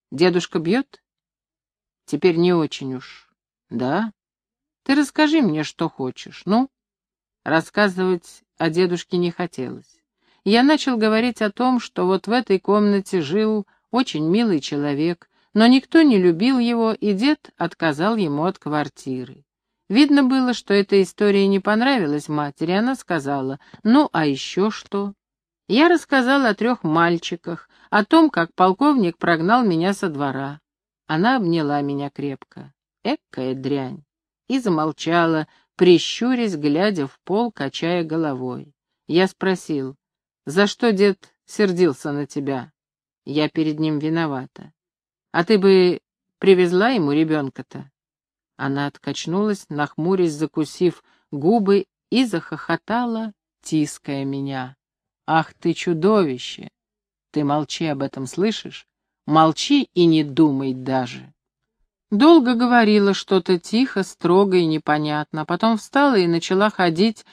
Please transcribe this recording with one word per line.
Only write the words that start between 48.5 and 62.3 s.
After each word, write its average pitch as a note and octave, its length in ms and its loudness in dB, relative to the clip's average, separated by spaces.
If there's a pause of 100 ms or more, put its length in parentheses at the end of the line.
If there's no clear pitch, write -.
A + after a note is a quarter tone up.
Она C#3 320 -4
откачнулась, F#3 800 -6
нахмурясь, D#3+ 640 -2
закусив D#3 720 -4 (260)
губы, G3 580 0 (220)
и B3 140 2
захохотала, A3 1080 -6 (280)
тиская D3 640 -4
меня. C#3 540 -8 (500)
«Ах D#3 280 0
ты E3+ 180 -2
чудовище! E3+ 960 -2 (600)
Ты D3+ 120 -2
молчи D3 440 -2
об C#3 140 -4
этом, C3+ 260 -8
слышишь? - 600 -6 (380)
Молчи D#3+ 680 2
и F3 120 4
не D#3+ 180 4
думай C#3 500 0
даже!» C3 600 -6 (800)
Долго B3+ 440 6